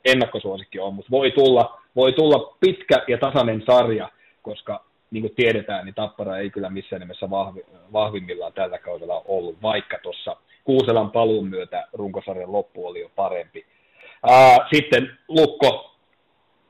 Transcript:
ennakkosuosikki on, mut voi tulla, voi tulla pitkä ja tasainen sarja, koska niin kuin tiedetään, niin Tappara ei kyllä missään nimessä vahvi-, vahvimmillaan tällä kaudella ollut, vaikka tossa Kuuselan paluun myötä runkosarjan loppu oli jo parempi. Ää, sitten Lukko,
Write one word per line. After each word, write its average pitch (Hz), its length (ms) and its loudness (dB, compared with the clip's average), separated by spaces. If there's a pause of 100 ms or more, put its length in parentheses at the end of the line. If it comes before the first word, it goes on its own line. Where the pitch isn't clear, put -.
ennakkosuosikki 107 720 -2
on, 98 140 -8
mut 98 180 -12
voi 131 200 2
tulla, 127 480 2 (160)
voi 131 180 2
tulla 151 460 2
pitkä - 480 0
ja 120 100 -2
tasainen 117 480 -2
sarja, 117 440 2 (320)
koska 104 420 -12 (280)
niin 110 100 -10
kuin 107 140 -8
tiedetään, 104 500 -2
niin 95 100 -16
Tappara 104 420 -8
ei 101 120 -8
kyllä 98 200 -10
missään 95 300 -12
nimessä 92 300 -14
vahvi-, 95 360 -6 (280)
vahvimmillaan 92 600 -6
tällä 90 240 -8
kaudella 85 480 -10
ollut, 87 360 -6
vaikka 107 420 -6
tossa - 320 -12 (280)
Kuuselan 113 480 0
paluun 110 360 0
myötä 90 460 -10
runkosarjan 95 580 -10
loppu 92 360 -8
oli 90 140 -12
jo - 140 -16
parempi. 90 500 -8 (580)
Ää, 131 340 10 (160)
sitten 131 440 0 (100)
Lukko, 147 680 2 (760)